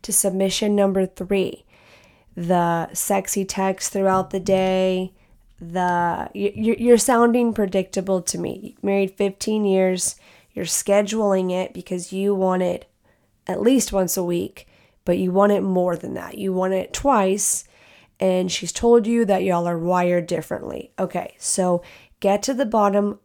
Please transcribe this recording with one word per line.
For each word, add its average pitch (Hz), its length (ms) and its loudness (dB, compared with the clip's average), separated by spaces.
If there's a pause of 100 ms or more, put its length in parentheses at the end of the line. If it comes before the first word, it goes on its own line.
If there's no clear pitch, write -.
to 214 100 -8
submission 190 600 0
number 196 320 2
three, 190 580 -4 (720)
the 170 560 0
sexy 196 520 -2
text 190 480 -4
throughout 190 380 0
the 196 100 -4
day, 185 720 0 (480)
the, 175 760 -2
y-, 202 220 -2
y-, 220 220 0
you're 240 200 6
sounding 233 560 4
predictable 190 680 -2
to - 140 -6
me. 185 460 -8
Married 196 340 0
fifteen 208 480 -2
years, 185 520 2 (360)
you're - 120 -8
scheduling 196 880 0
it 185 200 -4
because 180 400 -10
you 196 220 0
want 185 280 0
it 180 240 -4 (600)
at 180 160 -4
least 240 300 2
once 190 240 0
a 185 80 -2
week, 175 420 -4 (380)
but 175 140 2
you 185 120 0
want 202 220 4
it 202 80 2
more 180 360 0
than - 180 -10
that. - 220 -12
You 190 160 -4
want 185 220 -2
it 185 180 -4
twice, 202 720 0 (540)
and 185 320 0
she's - 220 -8
told 233 340 4
you 233 180 2
that 190 200 2
y'all 175 240 0
are 170 100 -2
wired 175 480 0
differently. - 720 -8
Okay, 180 400 -6
so 180 420 0 (380)
get 202 240 0
to 269 120 -2
the 247 120 0
bottom 208 580 0